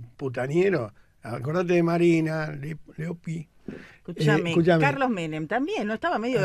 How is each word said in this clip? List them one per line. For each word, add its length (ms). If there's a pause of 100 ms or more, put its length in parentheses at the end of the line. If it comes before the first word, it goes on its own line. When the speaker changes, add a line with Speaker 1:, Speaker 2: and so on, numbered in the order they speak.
(160)
Speaker 1:
putanieros. 760 (320)
Acordate 500
de 100
Marina, 680
Le-, 260 (200)
Leopi. 500 (500)
Speaker 2:
Escuchame, 520
Speaker 1:
Eh, 40
escuchame. 280
Speaker 2:
Carlos 280
Menem 380
también, 400
¿no 60
estaba 260
medio 260